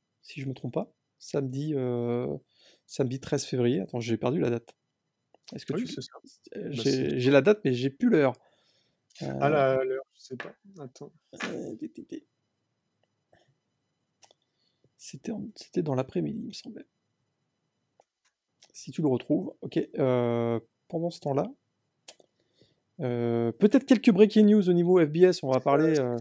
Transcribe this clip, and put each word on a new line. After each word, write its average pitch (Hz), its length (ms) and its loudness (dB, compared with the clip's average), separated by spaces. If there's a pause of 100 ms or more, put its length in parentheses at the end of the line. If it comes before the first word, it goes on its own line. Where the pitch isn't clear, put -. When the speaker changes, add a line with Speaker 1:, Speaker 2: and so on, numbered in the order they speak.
(220)
Speaker 1:
si - 180 -16
je 135 80 -8
me 131 60 -6
trompe 127 200 -12
pas. - 180 -6 (260)
Samedi, 139 560 -6
euh, 123 520 -2 (600)
samedi 135 340 -4
treize - 240 -4
février. 127 360 0
Attends, 147 200 -6
j'ai 113 160 -2
perdu 127 240 -2
la 135 100 0
date. 117 240 -6 (800)
Est-ce - 120 -14
que - 80 -4
Speaker 2:
Oui, 214 100 -6
Speaker 1:
tu 247 100 -12
Speaker 2:
c'est - 80 -12
ça. - 100 -20 (440)
Speaker 1:
Euh, - 60 -10
Speaker 2:
Bah, - 80 -8
Speaker 1:
j'ai, 135 120 -6
Speaker 2:
c'est 135 380 0
Speaker 1:
j'ai 123 100 2
la 139 120 6
date, 208 220 4
mais 135 100 0
j'ai 123 160 -2
plus 240 180 0
l'heure. 143 260 4 (880)
Euh, - 40 -8 (140)
Speaker 2:
Ah, 139 100 2
la, 135 340 2
l'heure, 131 200 -6 (100)
je - 60 -20
sais - 160 -16
pas. - 160 -16 (280)
Attends. 143 320 -18 (320)
Speaker 1:
euh, - 320 -10
té, - 120 -12
té, - 160 -18
té. - 220 -16 (2750)
C'était - 360 -12
en, - 240 -10
c'était - 260 -6
dans 151 120 -4
l'après-midi, 147 460 -4
il - 80 -12
me 214 40 -14
semblait. - 340 -18 (1900)
Si - 180 -18
tu 165 120 -6
le 147 60 2
retrouves, 151 520 -2
ok. - 180 -8 (200)
Euh, 120 600 0 (300)
pendant 170 220 -6
ce - 100 -14
temps-là, 151 320 -4 (1500)
euh, 120 520 -2
peut-être 214 320 4
quelques 247 260 4
breaking 208 340 6
news 208 260 6
au - 20 4
niveau 175 320 6
F 143 60 2
B 156 80 -2
S, 180 240 6
on 139 80 -2
va 131 100 2
parler, 151 380 4
euh, 123 220 0